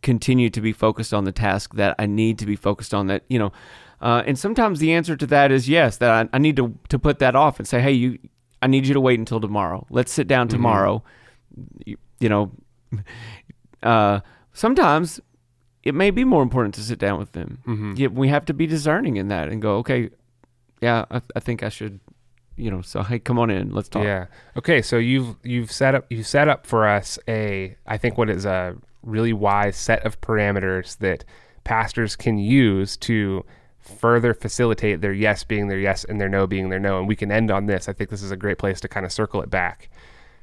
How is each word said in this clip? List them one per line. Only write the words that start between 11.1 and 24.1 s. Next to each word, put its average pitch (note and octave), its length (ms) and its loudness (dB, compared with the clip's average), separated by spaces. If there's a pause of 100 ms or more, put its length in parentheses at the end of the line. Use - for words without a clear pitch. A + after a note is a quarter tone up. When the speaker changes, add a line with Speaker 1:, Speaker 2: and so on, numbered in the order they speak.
Speaker 1:
You, - 120 -12 (240)
you A2+ 80 4
know, G#2 220 2 (400)
<laughs> - 920 -14
uh, G#2 380 4 (320)
sometimes F3 680 2 (640)
it D3 100 -2
may F#3 180 2
be A#3+ 120 0
more G#3+ 200 4
important A#2+ 320 0
to G#2+ 60 -12
sit A2+ 180 -6
down G2 200 0
with G2+ 140 -10
them. A#2 340 -10
Speaker 2:
Mm-hmm. G#2 300 -4
Speaker 1:
Yet B2+ 160 0
we C3+ 160 2
have D3 160 2
to D#3+ 80 -2
be D#3 140 -2
discerning D#3 500 0
in G2 100 -4
that E2 220 -2
and G#2+ 120 -6
go, G#2+ 160 0
"Okay, A#2+ 320 -2 (720)
yeah, A#2 300 0
I, A#2+ 100 -4 (140)
I A#2+ 40 -4
think A#2 220 -6
I G#2+ 80 -6
should," G2+ 300 -12 (560)
you A2+ 160 -6
know, F#2 100 -6
so, - 220 -6
"Hey, A2+ 160 -4
come A#2+ 180 -2
on A#2 140 2
in, G2 200 -2
let's G2+ 180 -6
talk." G2+ 140 -4
Speaker 2:
Yeah. G2 220 -2 (320)